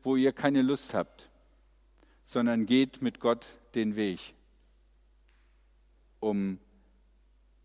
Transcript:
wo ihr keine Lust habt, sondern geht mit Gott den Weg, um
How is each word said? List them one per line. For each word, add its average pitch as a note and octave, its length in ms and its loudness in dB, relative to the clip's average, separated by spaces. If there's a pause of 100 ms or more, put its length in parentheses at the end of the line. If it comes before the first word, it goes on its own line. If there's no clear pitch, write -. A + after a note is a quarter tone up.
wo C3 140 2
ihr C3 160 4
keine C#3 300 2
Lust C3+ 300 -2
habt, - 380 -6 (920)
sondern A#2 420 0
geht C3 360 2
mit A#2 180 -4
Gott A#2 260 0 (280)
den G#2+ 220 -2
Weg, G2+ 380 -4 (1900)
um G2 380 -2 (1080)